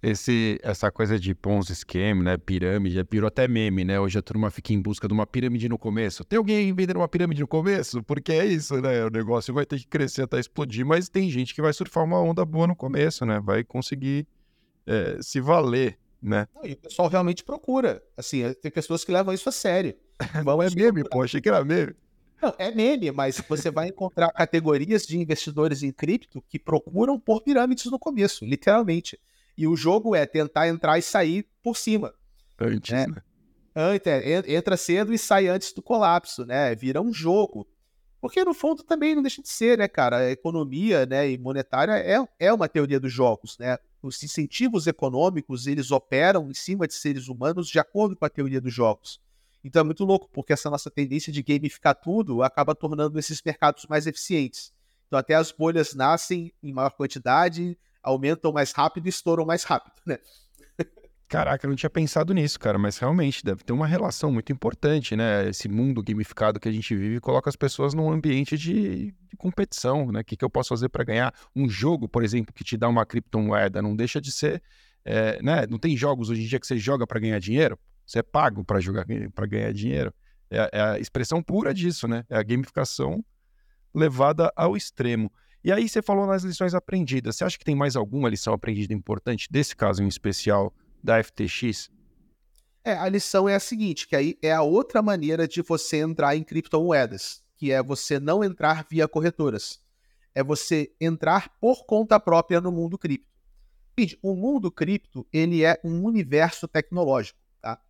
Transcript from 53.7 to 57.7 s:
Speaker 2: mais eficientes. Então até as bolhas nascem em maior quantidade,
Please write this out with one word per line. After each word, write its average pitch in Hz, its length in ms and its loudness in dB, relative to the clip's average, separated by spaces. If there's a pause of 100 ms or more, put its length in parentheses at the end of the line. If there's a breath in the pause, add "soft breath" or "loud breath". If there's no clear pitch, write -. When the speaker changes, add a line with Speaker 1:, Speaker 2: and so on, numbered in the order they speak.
Speaker 2:
mais 151 180 0
eficientes. 151 640 -4 (360)
Então 139 120 2
até 156 160 2
as 160 160 4
bolhas 160 420 0
nascem 170 600 0 (100)
em 147 80 -10
maior 131 200 0
quantidade, 165 840 0 (240)